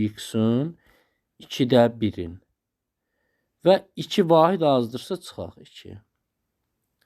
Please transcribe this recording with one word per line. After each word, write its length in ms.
x-in 720
ikidə 440
birin 360
və 180
iki 340
vahid 320
azdırsa, 560
çıxaq 440
iki. 360